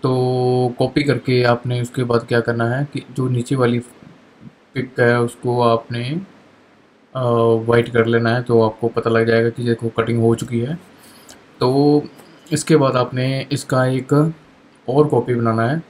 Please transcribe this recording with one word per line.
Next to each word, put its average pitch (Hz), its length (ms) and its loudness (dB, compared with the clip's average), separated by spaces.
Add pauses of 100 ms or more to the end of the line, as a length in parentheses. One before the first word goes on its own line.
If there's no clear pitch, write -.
तो 127 760 0
copy 131 240 0
करके 127 400 0
आपने 120 380 0
उसके 120 220 -4
बाद 117 240 -2
क्या 120 120 2
करना 117 300 -2
है 139 240 -2
कि 127 180 -8
जो 127 180 -4
नीचे 123 260 -2
वाली 120 240 0 (960)
पिक - 260 -8
है 120 220 4
उसको 120 400 -2
आपने, 120 600 -2 (960)
अ, 131 60 -6 (480)
white 120 200 2
कर 117 160 2
लेना 117 240 2
है, 123 140 -2
तो 117 180 2
आपको 110 260 0
पता 113 220 -2
लग 113 180 2
जाएगा 117 220 2
कि 120 140 -8
देखो 117 260 -2
cutting 117 320 -2
हो 113 140 4
चुकी 117 240 -6
है। 131 160 -6 (840)
तो 143 440 2 (480)
इसके 160 240 0
बाद 131 200 2
आपने 127 560 -2
इसका 131 340 -2
एक 139 480 0 (560)
और 143 180 4
copy 139 280 0
बनाना 113 320 0
है 156 220 -4